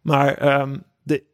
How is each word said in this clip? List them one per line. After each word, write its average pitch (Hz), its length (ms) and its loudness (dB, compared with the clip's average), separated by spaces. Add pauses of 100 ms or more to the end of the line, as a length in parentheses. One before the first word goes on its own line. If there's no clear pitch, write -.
Maar, 143 360 2
ehm, 139 400 0 (280)
er 143 160 -2 (120)